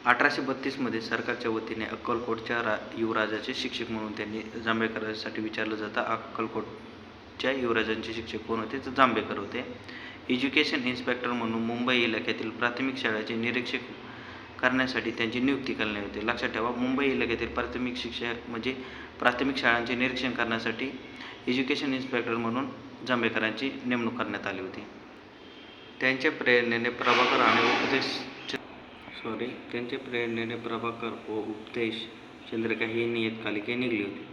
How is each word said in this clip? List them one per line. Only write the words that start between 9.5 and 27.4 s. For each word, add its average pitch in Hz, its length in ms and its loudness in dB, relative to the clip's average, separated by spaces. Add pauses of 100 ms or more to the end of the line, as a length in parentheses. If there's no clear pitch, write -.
एज्युकेशन 131 560 4
इन्स्पेक्टर 123 440 0
म्हणून 113 320 0
मुंबई 120 360 4
इलाक्यातील 113 520 2
प्राथमिक 120 460 0
शाळेचे 110 380 0
निरीक्षक 120 440 0 (840)
करण्यासाठी 127 500 4
त्यांची 117 300 0
नियुक्ती 131 340 2
करण्यात 107 300 0
होते. 104 220 -4
लक्षात 120 220 0
ठेवा, 113 220 0
मुंबई 131 360 2
इलाक्यातील 117 420 2
प्राथमिक 120 480 -2
शिक्षक 120 540 -4
म्हणजे 120 260 -2 (420)
प्राथमिक 131 380 4
शाळांचे 120 380 4
निरीक्षण 123 360 2
करण्यासाठी 117 600 0 (560)
एज्युकेशन 135 480 2
इन्स्पेक्टर 120 400 0
म्हणून 120 320 0 (400)
जांभेकरांची 113 640 2 (160)
नेमणूक 120 280 2
करण्यात 101 320 -2
आली 95 140 -2
होती. 92 200 -8 (1200)
त्यांच्या 131 320 4
प्रेरणेने 120 580 4
प्रभाकर 123 500 4